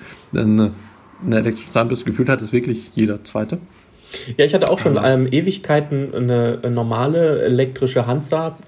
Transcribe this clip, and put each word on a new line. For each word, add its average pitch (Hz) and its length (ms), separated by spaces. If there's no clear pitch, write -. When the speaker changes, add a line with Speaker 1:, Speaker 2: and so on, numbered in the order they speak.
Speaker 1:
Denn, 110 260
äh, 107 100
eine 113 120
elektrische 110 340
Zahnbürste, 113 340
gefühlt 127 240
hat 131 120
es 107 120
wirklich 123 420
jeder 107 280
Zweite. 110 360
Speaker 2:
Ja, 143 80
ich 143 100
hatte - 140
auch - 100
schon, - 180
Speaker 1:
Aber - 120
Speaker 2:
ähm, 131 220
Ewigkeiten 147 840
eine, 120 480
eine 123 100
normale 127 720
elektrische 131 640
Handza-, 156 480